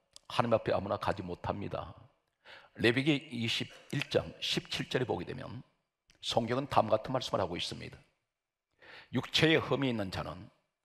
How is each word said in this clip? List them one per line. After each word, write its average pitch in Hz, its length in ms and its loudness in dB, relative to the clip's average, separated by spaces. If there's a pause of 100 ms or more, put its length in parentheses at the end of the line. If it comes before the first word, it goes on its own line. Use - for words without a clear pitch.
(280)
하나님 117 260 2
앞에 - 180 4
아무나 101 240 0
가지 95 260 -2
못합니다. 92 680 -6 (840)
레위기 135 400 4
이십일 - 960 -4
장 80 300 0
십칠 - 480 -4
절에 131 160 0
보게 101 200 -2
되면 - 360 -10 (600)
성경은 123 480 0
다음 110 200 6
같은 107 240 2
말씀을 117 280 0
하고 87 160 0
있습니다. - 420 -8 (1120)
육체에 156 440 4
흠이 131 320 2
있는 104 240 -2
자는 82 360 -8 (360)